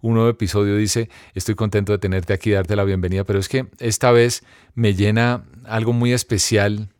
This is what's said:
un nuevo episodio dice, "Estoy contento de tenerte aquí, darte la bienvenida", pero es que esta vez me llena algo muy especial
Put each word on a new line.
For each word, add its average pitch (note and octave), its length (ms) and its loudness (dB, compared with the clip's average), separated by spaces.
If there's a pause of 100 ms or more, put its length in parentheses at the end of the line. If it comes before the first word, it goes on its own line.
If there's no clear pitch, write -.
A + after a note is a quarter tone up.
un A2+ 120 0
nuevo A2+ 160 4
episodio G#2 480 0
dice, G#2+ 320 -2 (240)
"Estoy G#2 220 -4
contento G#2 360 0
de G#2 60 2
tenerte F#2+ 340 -2
aquí, G#2 200 -2
darte G2 240 0
la G2+ 80 0
bienvenida", F#2+ 400 -2
pero G2 160 0
es F#2+ 100 -6
que C3 180 -4 (120)
esta A#2+ 320 0
vez A#2+ 320 2 (320)
me A2+ 180 2
llena G#2+ 520 0 (180)
algo A2+ 300 -2
muy A#2+ 200 2
especial G#2 760 0 (100)